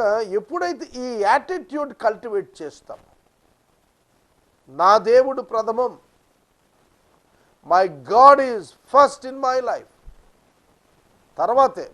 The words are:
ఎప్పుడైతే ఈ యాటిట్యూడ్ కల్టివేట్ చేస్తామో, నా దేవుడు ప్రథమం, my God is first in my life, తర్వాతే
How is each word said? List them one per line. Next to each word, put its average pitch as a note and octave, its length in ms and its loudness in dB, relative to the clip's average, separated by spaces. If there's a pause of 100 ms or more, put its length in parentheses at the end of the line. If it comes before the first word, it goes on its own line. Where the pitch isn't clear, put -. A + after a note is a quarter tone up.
(280)
ఎప్పుడైతే C#4+ 560 -6
ఈ B3 380 -10
యాటిట్యూడ్ C#4+ 720 -4
కల్టివేట్ G#3 680 -6
చేస్తామో, - 520 -18 (1500)
నా F3 300 2
దేవుడు B3+ 440 2
ప్రథమం, A3+ 580 -6 (1700)
my F3+ 220 2
God G#3 500 6
is B3 240 -4
first C4 680 0
in C4+ 40 -16
my B3+ 240 -4
life, F#3+ 520 -10 (1300)
తర్వాతే A#3 560 0